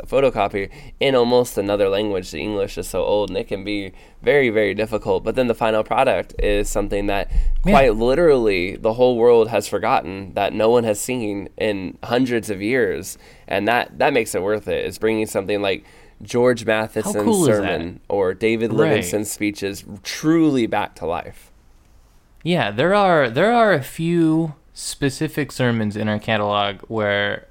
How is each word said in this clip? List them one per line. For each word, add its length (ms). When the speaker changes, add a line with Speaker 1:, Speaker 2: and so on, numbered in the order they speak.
Speaker 1:
photocopy 640
in 160
almost 420
another 320
language. 420
The 80
English 380
is 100
so 160
old, 260
and 80
it 100
can 160
be 300
very, 280
very 240
difficult. 500
But 120
then 120
the 80
final 280
product 560
is 300
something 380
that 240
Speaker 2:
Yeah. 60
Speaker 1:
quite 240
literally 800
the 180
whole 240
world 320
has 180
forgotten, 680
that 180
no 160
one 140
has 160
seen 580
in 460
hundreds 460
of 120
years. 560
And 200
that, 320
that 140
makes 220
it 80
worth 240
it. 180
It's 140
bringing 260
something 360
like 220
George 440
Matheson's 500
Speaker 2:
How 80
cool 180
is 60
that? 80
Speaker 1:
sermon 520
or 260
David 380
Speaker 2:
Right. 180
Speaker 1:
Livingstone's 420
speeches 520
truly 640
back 280
to 100
life. 460
Speaker 2:
Yeah, 280
there 240
are, 340
there 220
are 220
a 100
few 680
specific 800
sermons 440
in 120
our 120
catalog 680
where 640